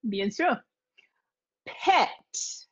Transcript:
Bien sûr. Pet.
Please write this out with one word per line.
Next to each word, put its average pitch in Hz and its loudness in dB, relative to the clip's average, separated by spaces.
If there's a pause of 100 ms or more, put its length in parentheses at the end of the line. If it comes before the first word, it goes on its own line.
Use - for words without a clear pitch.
Bien 196 -2
sûr. 311 0 (1040)
Pet. - -2